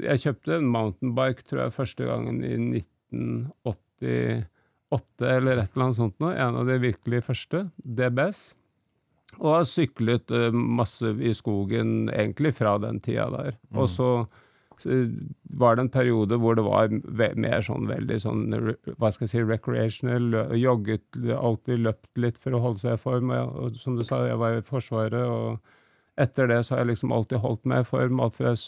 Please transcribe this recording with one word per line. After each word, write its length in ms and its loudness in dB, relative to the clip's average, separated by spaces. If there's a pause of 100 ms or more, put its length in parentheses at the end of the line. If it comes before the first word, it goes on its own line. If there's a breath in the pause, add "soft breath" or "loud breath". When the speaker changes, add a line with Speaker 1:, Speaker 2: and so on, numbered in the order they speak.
Speaker 1:
jeg 260 2
kjøpte 320 -2
en 100 4
mountainbike, 720 0
tror 240 -4
jeg, 80 -6
første 320 -4
gangen 380 -2
i 120 -2
nitten 760 -4 (320)
åtti 800 -2 (480)
åtte 340 -2
eller 320 2
et 160 -2
eller 140 2
annet 100 0
sånt 240 0
nå, 80 2
en 240 0
av 140 0
de 80 2
virkelig 480 0
første, 400 -4 (160)
D 340 -2
B 140 2
S, 240 -10 (800)
og 180 -2
har 160 6
syklet, 640 0
eh, 240 2
masse 640 0
i 180 0
skogen, 760 0
egentlig 420 0
fra 240 2
den 240 -4
tida 300 -2
der. 240 -6 (160)
Speaker 2:
Mm. 100 -2
Speaker 1:
Og 80 2
så, 200 0 (680 soft breath)
så 220 0 (500)
var 240 4
det 120 2
en 40 -6
periode 480 2
hvor 160 4
det 140 2
var 260 4
ve-, 400 0
mer 320 0
sånn 240 -4
veldig 320 -2
sånn, 220 -2 (100)
re-, 220 -2 (160)
hva 180 0
skal 160 -4
jeg 60 -6
si, 100 2
recreational, 960 0
lø-, 100 0 (160)
jogget, 400 2 (380)
alltid 480 0
løpt 400 -4
litt 100 -4
for 160 -4
å 140 2
holde 160 -4
seg 100 0
i 140 -4
form, 260 0
og 60 0
jeg, 100 -4 (140)
og 180 -8
som 160 -2
du 80 -4
sa, 240 -2
jeg 140 -2
var 160 0
i 100 -6
Forsvaret, 560 -2
og 960 -6
etter 320 2
det 80 4
så 140 -4
har 80 2
jeg 100 2
liksom 240 0
alltid 240 0
holdt 240 -2
meg 160 2
i 80 -6
form, 320 2
alt 160 0
fra 140 2
jeg 160 -2